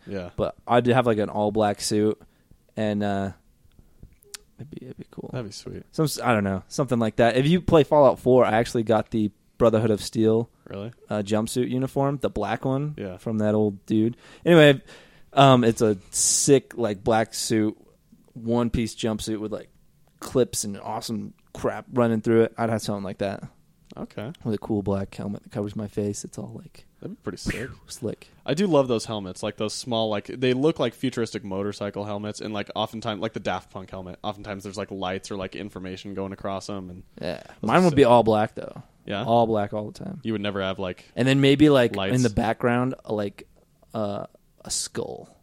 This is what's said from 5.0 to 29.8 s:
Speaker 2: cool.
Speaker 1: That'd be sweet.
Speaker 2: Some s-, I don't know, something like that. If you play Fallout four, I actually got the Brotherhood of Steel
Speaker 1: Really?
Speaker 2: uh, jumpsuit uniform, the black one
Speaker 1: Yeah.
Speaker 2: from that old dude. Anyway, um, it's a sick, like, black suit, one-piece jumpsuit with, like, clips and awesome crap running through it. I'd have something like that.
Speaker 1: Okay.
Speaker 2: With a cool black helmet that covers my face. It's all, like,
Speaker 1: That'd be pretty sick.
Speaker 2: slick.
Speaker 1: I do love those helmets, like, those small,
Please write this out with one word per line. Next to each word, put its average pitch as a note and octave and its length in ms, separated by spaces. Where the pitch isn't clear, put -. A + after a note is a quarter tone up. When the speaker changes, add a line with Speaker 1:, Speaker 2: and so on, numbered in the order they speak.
Speaker 2:
cool. - 240
Speaker 1:
That'd B2 140
be - 60
sweet. - 380
Speaker 2:
Some D#3+ 140
s-, - 160
I A#2+ 120
don't G#2 100
know, F#2+ 240
something B2+ 320
like A2 160
that. A#2 200
If C3+ 120
you F3 140
play D#3+ 220
Fallout C#3 360
four, B2 260
I G2+ 60
actually A#2 320
got G#2+ 280
the G#2+ 200
Brotherhood A2 340
of G2+ 100
Steel A2+ 480
Speaker 1:
Really? G2+ 240
Speaker 2:
uh, G#2+ 120
jumpsuit A2 480
uniform, C#3 520
the G2+ 80
black G#2 360
one C#3+ 320
Speaker 1:
Yeah. F#2+ 200
Speaker 2:
from A2 220
that G#2+ 160
old G#2 300
dude. A2 320
Anyway, D3+ 360
um, C3+ 300
it's A2 180
a G#2+ 160
sick, - 680
like, G#2 260
black A2+ 300
suit, A2 440
one-piece A#2 640
jumpsuit A2 440
with, G#2 120
like, - 180
clips - 440
and G2+ 160
awesome G#2+ 540
crap G#2+ 400
running A#2 280
through A2+ 220
it. A2 140
I'd A#2 120
have A2 120
something G2+ 220
like G2 160
that. G2 240
Speaker 1:
Okay. A#2+ 340
Speaker 2:
With G#2+ 100
a - 20
cool G#2 240
black G2 320
helmet - 300
that - 80
covers G#2 240
my G#2+ 120
face. G#2 360
It's - 140
all, G#2+ 180
like, - 300
Speaker 1:
That'd - 160
be - 60
pretty F2 160
sick. G#2+ 300
Speaker 2:
slick. - 420
Speaker 1:
I B2+ 80
do F#3+ 140
love C#3+ 200
those A#2 180
helmets, G2 380
like, G#2+ 140
those G#2+ 160
small, A2+ 360